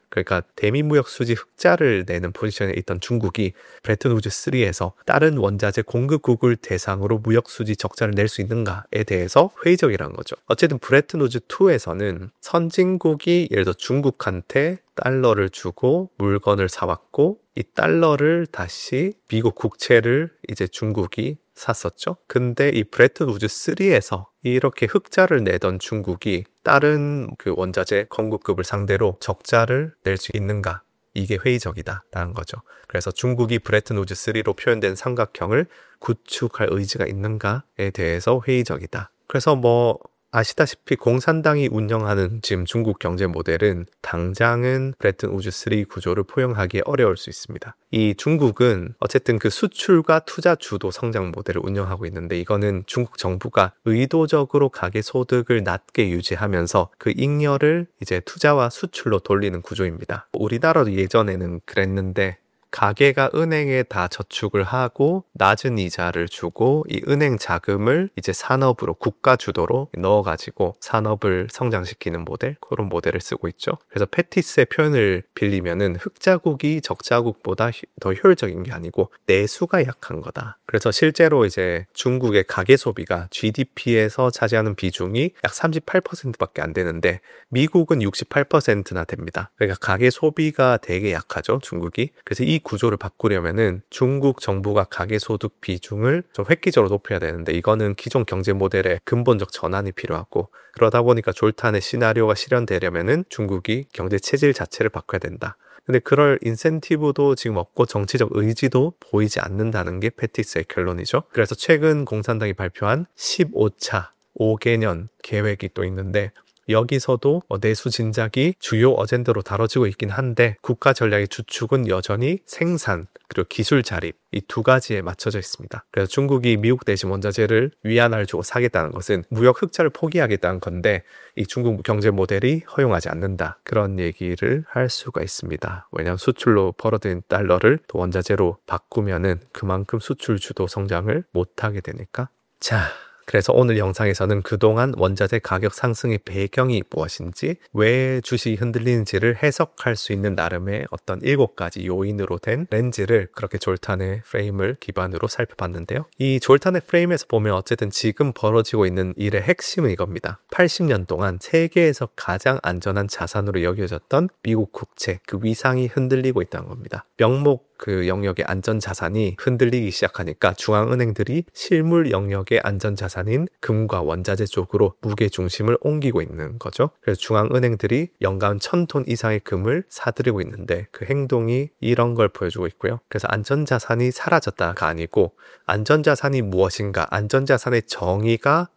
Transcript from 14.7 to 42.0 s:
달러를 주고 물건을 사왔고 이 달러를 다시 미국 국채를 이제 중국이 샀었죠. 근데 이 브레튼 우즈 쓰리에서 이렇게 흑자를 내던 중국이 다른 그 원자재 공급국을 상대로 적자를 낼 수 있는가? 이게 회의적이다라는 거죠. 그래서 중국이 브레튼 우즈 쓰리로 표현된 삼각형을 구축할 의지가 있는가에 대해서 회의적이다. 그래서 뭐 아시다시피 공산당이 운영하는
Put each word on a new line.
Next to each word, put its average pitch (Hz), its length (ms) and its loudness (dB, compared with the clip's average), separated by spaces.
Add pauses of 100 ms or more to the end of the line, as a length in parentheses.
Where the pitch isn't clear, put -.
달러를 117 560 2
주고 139 680 -2
물건을 101 540 2
사왔고 143 720 0 (160)
이 113 60 -6 (120)
달러를 160 760 4
다시 131 640 -4 (160)
미국 113 280 0
국채를 120 760 2 (180)
이제 101 180 -4
중국이 107 680 -4 (180)
샀었죠. - 640 -6 (100)
근데 123 440 0
이 117 120 0
브레튼 131 460 4
우즈 107 180 -2
쓰리에서 156 800 0 (140)
이렇게 123 440 0
흑자를 151 580 2
내던 92 340 0
중국이 95 640 -4 (200)
다른 143 640 2 (100)
그 95 160 -4
원자재 92 540 0
공급국을 104 560 -2
상대로 98 560 0
적자를 123 720 0 (100)
낼 95 140 0
수 - 180 -8
있는가? 98 480 -4 (300)
이게 98 320 -2
회의적이다라는 92 880 -4
거죠. 82 240 -10 (320)
그래서 90 240 -4
중국이 120 480 0
브레튼 107 380 0
우즈 95 160 -4
쓰리로 110 400 -2
표현된 104 420 0
삼각형을 120 720 -2 (340)
구축할 - 720 -4
의지가 98 360 -2
있는가에 104 840 -4
대해서 90 540 0
회의적이다. 98 640 -2 (180)
그래서 143 260 4
뭐 120 440 4 (380)
아시다시피 - 600 0
공산당이 147 720 2
운영하는 107 720 0